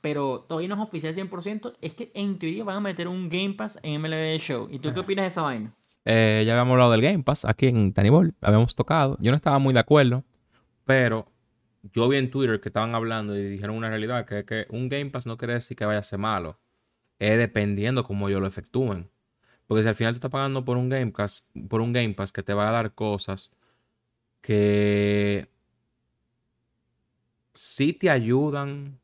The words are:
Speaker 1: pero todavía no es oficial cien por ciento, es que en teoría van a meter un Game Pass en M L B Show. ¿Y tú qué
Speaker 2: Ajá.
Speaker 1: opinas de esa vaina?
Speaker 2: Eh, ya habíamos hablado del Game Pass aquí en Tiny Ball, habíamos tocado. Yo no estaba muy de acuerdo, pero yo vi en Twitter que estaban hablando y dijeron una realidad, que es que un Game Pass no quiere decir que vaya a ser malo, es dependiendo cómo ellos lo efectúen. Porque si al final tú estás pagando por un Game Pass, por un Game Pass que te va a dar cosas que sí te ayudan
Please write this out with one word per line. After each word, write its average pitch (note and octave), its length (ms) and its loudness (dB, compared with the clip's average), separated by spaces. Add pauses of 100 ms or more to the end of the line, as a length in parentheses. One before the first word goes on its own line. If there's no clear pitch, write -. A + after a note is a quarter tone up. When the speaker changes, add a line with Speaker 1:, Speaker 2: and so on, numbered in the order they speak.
Speaker 1:
pero C#3+ 400 -2
todavía E3 260 -6
no G3+ 80 -4
es G#3 60 -4
oficial D#3+ 320 -6
cien F#3+ 160 -8
por F3+ 120 -10
ciento, G#3+ 380 -8
es D#3 140 -10
que - 200 -14
en G3+ 240 -4
teoría G3 280 -6
van F#3+ 100 -6
a G#3 60 -4
meter F3+ 260 -4
un F3+ 220 -6
Game G3 240 -2
Pass G#3+ 280 -10
en D3+ 120 -6
M D#3 160 -4
L D#3+ 60 -4
B D#3+ 220 -2
Show. B2 320 -6
¿Y C#3 80 -12
tú C#3 120 -4
qué B2+ 100 -4
Speaker 2:
Ajá. - 0 -
Speaker 1:
opinas F#3+ 240 -2
de F#3 60 0
esa F3 120 -4
vaina? A#2 320 -4 (320)
Speaker 2:
Eh, A2 400 4
ya A2+ 80 2
habíamos B2 200 4
hablado B2 180 8
del A2+ 100 6
Game D#3+ 220 2
Pass - 220 -2
aquí C3 220 2
en G#2+ 260 4
Tiny G2+ 160 4
Ball, E3 320 6
habíamos A2 340 4
tocado. D3 440 0
Yo A2+ 120 2
no D3 60 4
estaba C#3+ 200 2
muy C3+ 160 4
de A#2+ 60 6
acuerdo, C3 460 4 (600)
pero A#2+ 460 2 (500)
yo A2+ 260 0
vi C#3 100 4
en C3 120 0
Twitter B2+ 300 0
que - 100 -8
estaban A2+ 240 -2
hablando A2+ 420 -4
y G2+ 80 -4
dijeron G2+ 340 -6
una A2+ 120 -6
realidad, A2 360 -4
que G#2 140 -6
es G2+ 60 -8
que A2 240 -6
un B2+ 200 -6
Game C#3 200 -6
Pass B2+ 160 -10
no A2+ 120 -8
quiere A#2+ 160 -6
decir - 240 -6
que G#2 80 -4
vaya G#2 140 0
a G2+ 40 -6
ser G2 160 -8
malo, G2 400 -4 (600)
es G#2+ 180 4
dependiendo A2 680 0
cómo G2+ 240 -4
ellos G2 140 0
lo F#2+ 60 -2
efectúen. G2 640 -4 (580)
Porque A2 160 2
si A2+ 60 2
al G#2 60 0
final A#2 180 0
tú A#2+ 40 -6
estás C3 140 -8
pagando C3+ 340 -2
por B2 100 0
un B2+ 140 0
Game B2+ 240 -2
Pass, - 360 -6 (200)
por A2 100 0
un A#2+ 140 0
Game A#2 200 0
Pass G2 200 -6
que G2 100 -8
te G2+ 100 -4
va G#2 140 2
a A2+ 40 2
dar A2+ 220 -2
cosas G2+ 580 -4 (920)
que G#2 1040 2 (2000)
sí - 400 -2
te F3+ 160 0
ayudan C#3+ 960 -2